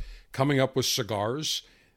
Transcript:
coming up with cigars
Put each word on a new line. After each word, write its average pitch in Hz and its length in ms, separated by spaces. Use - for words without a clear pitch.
coming 135 260
up 131 160
with 131 120
cigars 113 760